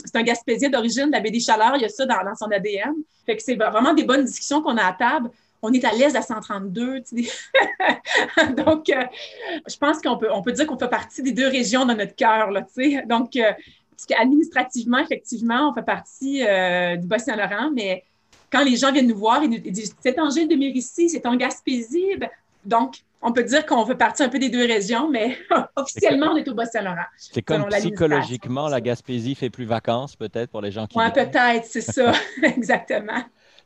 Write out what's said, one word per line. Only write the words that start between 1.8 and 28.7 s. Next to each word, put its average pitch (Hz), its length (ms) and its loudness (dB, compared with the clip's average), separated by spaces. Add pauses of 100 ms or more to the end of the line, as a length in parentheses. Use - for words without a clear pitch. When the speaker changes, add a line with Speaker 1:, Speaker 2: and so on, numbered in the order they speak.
Speaker 1:
y - 20 2
a 208 40 0
ça 269 180 -4
dans, 202 160 0
dans 196 120 -6
son 214 140 -8
A 202 80 2
D 196 260 -4
N. 294 120 -4 (320)
Fait 220 100 0
que - 60 -12
c'est 254 120 -2
vraiment 214 380 2
des 294 100 4
bonnes 254 220 2
discussions - 380 -2
qu'on 240 140 0
a 208 60 2
à 185 100 2
table. 254 360 0 (320)
On 220 120 0
est 247 100 2
à 247 100 2
l'est 262 160 4
de 302 40 0
la 226 80 0
cent 220 200 -6
trente-deux, 220 600 -6
tu 240 220 -4
sais. - 1300 0
<laughs> - 120 0
Donc, 311 240 2
euh, 262 140 2 (640)
je - 100 -12
pense 302 220 2
qu'on 254 160 0
peut, 233 160 -2
on 190 120 -2
peut 247 80 -2
dire 262 160 0
qu'on 277 100 -6
fait 247 120 -4
partie 233 340 -4
des 262 80 -2
deux 240 160 2
régions 254 400 2
dans 233 80 2
notre 202 200 -4
cœur, 220 360 4
là, 202 100 -2
tu 254 300 0
sais. 269 160 -2
Donc, 233 280 0
euh, 226 160 4 (380)
parce - 160 -20
qu'administrativement, 254 960 2
effectivement, 254 720 -2
on - 20 -2
fait 233 80 -6
partie, 254 640 -4
euh, 180 520 2
du 175 100 -6
Bas-Saint-Laurent, 220 640 -2
mais 196 300 -4 (480)
quand 269 120 4
les 254 120 4
gens 269 160 2
viennent 262 160 4
nous 220 100 2
voir, 233 260 2
ils 294 60 2
nous, 226 160 0
ils 208 60 -8
disent, « 208 300 -8
C'est 262 180 0
en 311 100 0
Gilles 311 200 0
de 330 60 4
Mérici, 269 540 0
c'est 311 160 -4
en 240 100 2
Gaspésie. » 262 840 -2
Ben, - 100 -6 (340)
donc, 233 340 0 (260)
on 233 80 0
peut 240 120 2
dire 302 220 2
qu'on 240 220 2
fait 254 80 -2
partie 233 260 2
un 262 80 2
peu 254 80 -4
des 269 120 0
deux 240 180 2
régions, 233 420 0
mais 240 260 0 (220)
<laughs> - 180 -4
officiellement, 277 580 2
on - 20 2
est 294 120 -2
au 262 60 -6
Bas-Saint-Laurent, 202 540 -4 (100)
Speaker 2:
C'est - 240 -6
comme 156 200 0
Speaker 1:
selon 202 80 -4
l'administration. 202 380 0
Speaker 2:
psychologiquement, 135 600 -2
la 135 140 -2